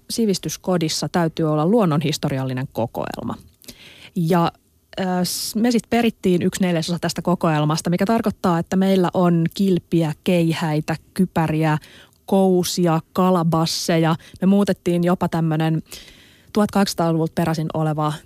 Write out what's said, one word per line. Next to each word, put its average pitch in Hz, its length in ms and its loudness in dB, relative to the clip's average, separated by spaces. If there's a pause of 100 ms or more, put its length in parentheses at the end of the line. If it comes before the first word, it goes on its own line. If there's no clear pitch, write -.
sivistyskodissa 175 1000 -2
täytyy 160 440 0
olla 151 140 0
luonnonhistoriallinen 139 1040 0
kokoelma. - 640 -6 (800)
Ja, 170 360 2 (480)
ö, 196 40 -4 (200)
s-, - 320 -6
me 226 160 2
sit 233 180 0
perittiin 214 520 0
yksi - 200 -2
neljäsosa 175 380 -2
tästä 175 220 -6
kokoelmasta, 160 680 0
mikä 175 160 0
tarkoittaa, 202 540 0
että 170 160 -4
meillä 190 380 2
on 170 400 2
kilpiä, 170 600 0 (100)
keihäitä, 160 720 0 (180)
kypäriä, 156 640 0 (480)
kousia, 180 720 2 (140)
kalabasseja. 165 1000 2 (260)
Me 185 60 2
muutettiin 190 560 2
jopa 175 260 0
tämmönen 160 520 0 (720)
tuhatkahdeksansataaluvulta 170 800 0
peräisin 160 380 -2
oleva 151 400 -2 (120)